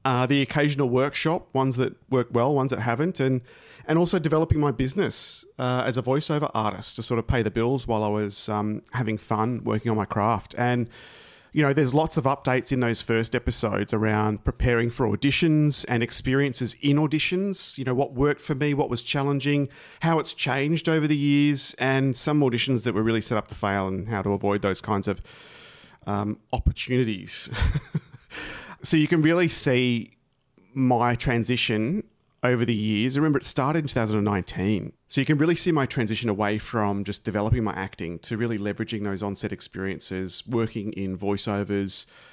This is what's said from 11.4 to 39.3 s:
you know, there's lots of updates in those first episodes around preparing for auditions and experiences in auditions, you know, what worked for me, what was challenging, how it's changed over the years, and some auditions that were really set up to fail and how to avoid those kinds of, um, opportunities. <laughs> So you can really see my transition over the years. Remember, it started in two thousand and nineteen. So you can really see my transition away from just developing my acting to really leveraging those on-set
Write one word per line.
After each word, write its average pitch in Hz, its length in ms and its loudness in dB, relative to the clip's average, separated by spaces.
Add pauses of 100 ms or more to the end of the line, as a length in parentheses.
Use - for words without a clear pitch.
you 151 100 2
know, 139 100 2
there's 135 220 2
lots 156 240 2
of 123 60 -2
updates 131 460 0
in 127 100 0
those 117 200 2
first 113 340 -2
episodes 107 600 0
around 107 500 2
preparing 117 460 2
for 120 160 -2
auditions 147 800 2
and 120 140 2
experiences 131 800 0
in 143 160 4
auditions, 175 800 0
you 131 60 -6
know, 127 100 0
what 135 180 0
worked 139 300 0
for 151 120 -4
me, 147 200 0
what 139 160 0
was 117 120 -2
challenging, 143 680 0 (300)
how 165 180 2
it's - 160 -2
changed 147 520 0
over 160 200 2
the 151 100 2
years, 143 640 2
and 135 360 2
some 151 260 2
auditions 120 440 2
that 120 80 0
were 101 100 0
really 113 200 2
set 110 160 0
up 101 100 -6
to - 60 -14
fail 98 340 0
and 95 200 -6
how 107 120 -2
to 101 140 0
avoid 101 260 0
those 98 220 -2
kinds 101 260 -2
of, 98 140 -4 (840)
um, 104 320 -4 (140)
opportunities. 120 1040 -2
<laughs> - 40 -6 (1200)
So - 140 2
you 151 120 4
can 165 120 2
really 165 280 4
see 123 640 2 (600)
my 123 440 2
transition 120 880 0 (400)
over 123 200 2
the 117 100 0
years. 110 440 0
Remember, 151 200 2
it - 60 -4
started 151 360 0
in 143 80 -6
two - 60 -8
thousand 107 240 0
and 101 60 2
nineteen. 98 680 -2 (160)
So - 120 0
you 131 40 0
can 151 140 2
really 165 180 2
see 175 160 0
my 143 140 0
transition 113 420 -2
away 104 300 0
from 101 440 -2
just 98 220 -6
developing 110 400 0
my 104 80 -2
acting 87 480 -6
to - 160 -6
really 113 220 -2
leveraging 104 440 -4
those 101 220 -4
on-set 101 260 -6